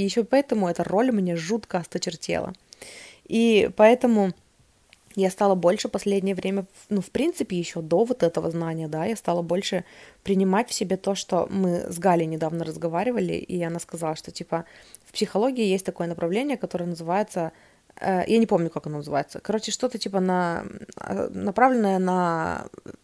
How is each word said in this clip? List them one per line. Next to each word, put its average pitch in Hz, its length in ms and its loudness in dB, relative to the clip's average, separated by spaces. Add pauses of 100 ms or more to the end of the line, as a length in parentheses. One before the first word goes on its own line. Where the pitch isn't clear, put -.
еще 208 180 0
поэтому 220 440 2
эта 170 160 -2
роль 214 280 2
мне 185 240 2
жутко 185 440 -4
осточертела. - 720 -4 (800)
И 226 440 6
поэтому 214 560 6 (880)
я 190 120 4
стала 196 260 4
больше 180 320 2
последнее 196 480 0
время, 190 280 -2
в-, 185 40 -14 (220)
ну, 202 120 0
в - 80 -8
принципе, 269 480 -2
еще 170 240 -6
до 165 220 2
вот 247 200 0
этого 165 280 0
знания, 165 380 -4
да, 156 160 -4
я 220 100 -2
стала 175 260 -2
больше 175 420 -2 (400)
принимать 190 460 2
в - 40 -6
себе 190 240 -2
то, 196 180 -2
что 180 340 -2
мы 180 400 0
с 175 100 -8
Галей 170 280 4
недавно 160 380 -4
разговаривали, 170 680 -2
и 175 300 -4
она 165 160 -4
сказала, 160 360 -6
что, - 160 -14
типа, 170 340 -6 (400)
в - 80 -20
психологии 220 600 0
есть 190 120 -2
такое 175 220 -4
направление, 190 500 -2
которое 180 280 -6
называется, 170 680 -2 (500)
э, 185 260 0
я 226 120 4
не 226 60 6
помню, 170 240 2
как - 180 -8
оно 151 100 -6
называется, 147 420 -4
короче, 214 320 -4
что-то, 247 260 -2
типа, 196 220 -2
на-, 180 460 0 (360)
э, - 320 -4
направленное 202 680 2
на 175 680 0 (360)